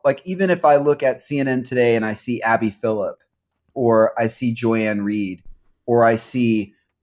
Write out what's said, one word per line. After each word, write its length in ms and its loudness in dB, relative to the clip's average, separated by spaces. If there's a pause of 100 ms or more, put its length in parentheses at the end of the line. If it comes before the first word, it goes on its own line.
like, 200 0
even 260 -2
if 140 0
I 120 6
look 260 0
at 180 0
C 180 -6
N 100 -2
N 140 -2
today 340 2
and 80 -2
I 80 -4
see 300 -6
Abby 280 0
Phillip, 480 -4 (540)
or 480 4
I 60 2
see 260 -4
Joy-Ann 500 -2
Reid, 400 -6 (440)
or 180 4
I 120 4
see, 580 -2 (280)